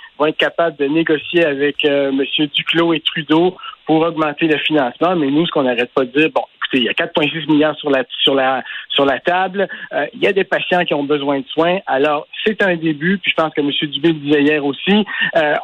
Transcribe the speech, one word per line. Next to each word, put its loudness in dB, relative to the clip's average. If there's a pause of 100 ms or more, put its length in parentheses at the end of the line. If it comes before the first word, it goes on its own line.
(180)
vont 2
être 0
capables 0
de 0
négocier 0
avec, 0
euh, 2
Monsieur 0
Duclos 0
et -2
Trudeau 0 (300)
pour 2
augmenter -2
le 2
financement. 0
Mais 0
nous, 2
ce -6
qu'on 0
n'arrête 0
pas 2
de -6
dire, 4
bon, 0 (140)
écoutez, -2
il 0
y 0
a -4
quatre -4
point 0
six -6
milliards 4
sur -4
la, 2 (180)
sur 4
la, 0 (280)
sur 0
la 2
table. -2 (240)
Euh, -2
il -14
y 4
a 2
des 0
patients 0
qui -4
ont -2
besoin 0
de -10
soins. 0
Alors, 0 (180)
c'est 0
un 2
début. 0
Puis -2
je 2
pense -2
que -2
Monsieur -2
Dubé 0
le 4
disait 2
hier 2
aussi. 0 (320)
Euh, 2